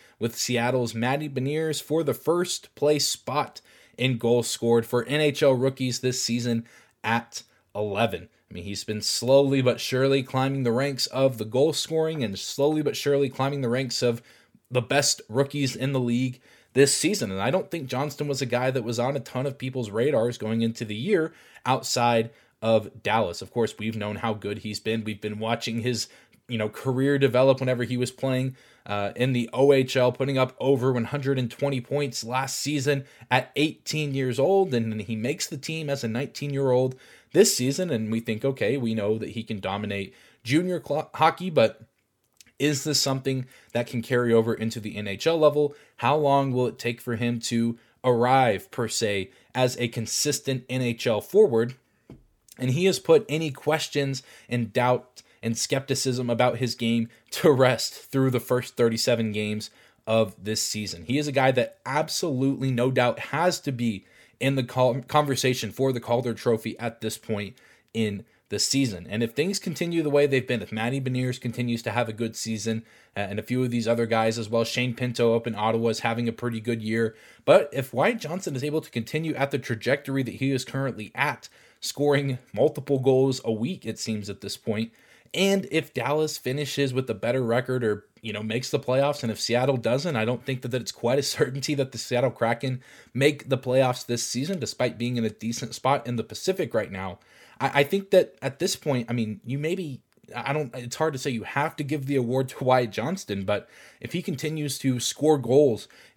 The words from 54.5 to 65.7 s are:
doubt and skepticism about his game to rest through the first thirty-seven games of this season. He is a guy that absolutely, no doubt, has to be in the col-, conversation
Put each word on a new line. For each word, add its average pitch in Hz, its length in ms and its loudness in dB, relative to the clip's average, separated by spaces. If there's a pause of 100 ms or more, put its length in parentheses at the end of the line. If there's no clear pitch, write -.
doubt 123 500 0 (200)
and 117 140 -2
skepticism 131 720 -2
about 120 300 2
his 120 160 -2
game 117 340 0 (220)
to - 200 4
rest 127 440 4
through 131 360 0
the 120 100 0
first - 360 -4
thirty-seven 113 560 2
games 107 380 -4 (360)
of 110 360 2
this 107 200 -2
season. 92 420 -6
He 127 120 0
is 147 100 0
a 147 60 -4
guy 135 200 6
that 123 340 0
absolutely, 135 840 -2
no 127 200 2
doubt, 123 280 2 (120)
has 170 300 0
to 143 120 -6
be 117 320 -4 (340)
in 135 160 0
the 135 80 0
col-, 127 400 2
conversation 131 680 0